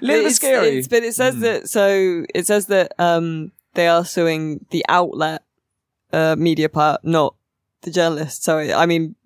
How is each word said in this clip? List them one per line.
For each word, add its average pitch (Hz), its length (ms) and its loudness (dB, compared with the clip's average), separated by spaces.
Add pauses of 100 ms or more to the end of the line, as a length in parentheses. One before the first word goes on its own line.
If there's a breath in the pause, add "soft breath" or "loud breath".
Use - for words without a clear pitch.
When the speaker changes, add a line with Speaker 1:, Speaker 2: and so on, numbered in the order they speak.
Speaker 1:
a - 40 -6
little 427 180 2
bit - 40 0
Speaker 2:
It's, 254 80 0
Speaker 1:
scary. 254 320 2 (120)
Speaker 2:
it's, 131 100 -6
but 233 140 2
it 233 120 -6
says 254 200 0
Speaker 3:
Mm. 233 60 -6
Speaker 2:
that, 226 280 -2
so 190 560 2 (100)
it 175 100 -2
says 208 200 2
that, 190 340 2
um, 165 520 0 (240)
they 170 120 2
are 170 160 4
suing 160 680 -4
the 170 180 -4
outlet, 160 540 0 (680)
uh, 160 260 2
media 156 300 0
part, 151 380 0
not 160 300 2 (480)
the 170 80 -10
journalist. 156 520 -2
So, 160 140 0
I 147 300 0
mean, 165 280 -2 (100)